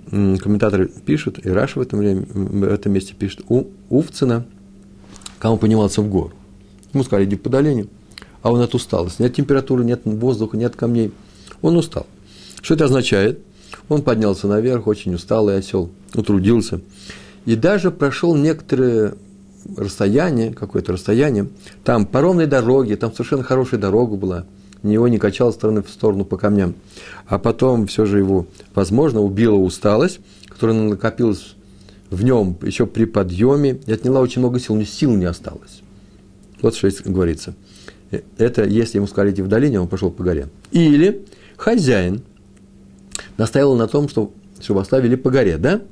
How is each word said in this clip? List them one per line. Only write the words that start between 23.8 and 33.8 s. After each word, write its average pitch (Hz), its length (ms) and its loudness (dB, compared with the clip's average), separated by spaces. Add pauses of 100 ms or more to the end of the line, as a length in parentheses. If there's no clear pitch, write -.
была, 92 300 -6 (380)
его 107 240 2
не 117 100 2
качало 107 340 2
с 104 40 -6
стороны 107 280 0
в - 60 -18
сторону 101 340 0
по 92 140 -4
камням. 98 380 0 (520)
А 101 120 -2
потом 117 480 0
всё 110 180 0
же 101 140 2
его, 95 280 0 (260)
возможно, 110 480 2
убила 104 340 2
усталость, 104 640 0 (280)
которая 113 300 0
накопилась 107 800 -2 (540)
в 92 140 -4
нём 107 380 2
ещё 107 260 -2
при 113 180 0
подъёме, 123 800 0